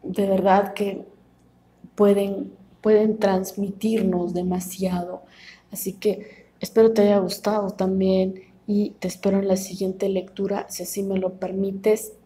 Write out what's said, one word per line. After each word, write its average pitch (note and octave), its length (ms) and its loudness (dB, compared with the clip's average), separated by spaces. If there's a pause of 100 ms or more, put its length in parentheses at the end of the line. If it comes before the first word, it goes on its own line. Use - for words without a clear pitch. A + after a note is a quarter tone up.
de G3 240 -2
verdad F#3+ 460 2
que G3 320 -6 (880)
pueden, G3 580 2 (280)
pueden G#3+ 360 4
transmitirnos F#3+ 1160 0
demasiado. F3+ 920 -4 (480)
Así F#3+ 220 -8
que - 520 -4 (140)
espero A3+ 340 4
te G#3+ 100 4
haya G3+ 160 6
gustado G3 520 -2
también F#3+ 720 0 (240)
y G#3 320 0
te F#3+ 80 -6
espero G3 320 0
en G3 80 -2
la F#3 100 2
siguiente F#3+ 520 -4
lectura, G3 600 -4
si - 140 -10
así G3 200 -6
me G3 140 -2
lo F#3 180 -2
permites G3 760 -2 (120)